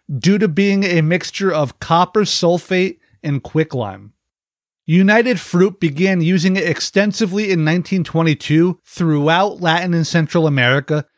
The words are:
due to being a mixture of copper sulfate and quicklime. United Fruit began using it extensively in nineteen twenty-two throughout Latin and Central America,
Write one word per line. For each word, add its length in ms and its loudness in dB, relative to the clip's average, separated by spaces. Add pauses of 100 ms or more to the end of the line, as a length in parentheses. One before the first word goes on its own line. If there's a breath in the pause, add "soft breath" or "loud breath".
(180)
due 200 2
to 100 0
being 380 0
a 160 0
mixture 520 -2
of 280 -4
copper 400 0
sulfate 800 -2 (220)
and 220 -4
quicklime. 680 -6 (720)
United 560 2
Fruit 360 0
began 440 0
using 340 2
it 80 -2
extensively 880 -2
in 140 0
nineteen 400 0
twenty-two 800 0
throughout 720 0
Latin 340 0
and 140 0
Central 400 0
America, 580 0 (120)